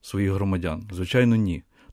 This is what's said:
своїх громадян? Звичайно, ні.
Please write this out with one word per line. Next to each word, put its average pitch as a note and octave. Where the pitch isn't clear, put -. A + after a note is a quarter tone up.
своїх G2
громадян? F#2
Звичайно, A2+
ні. G2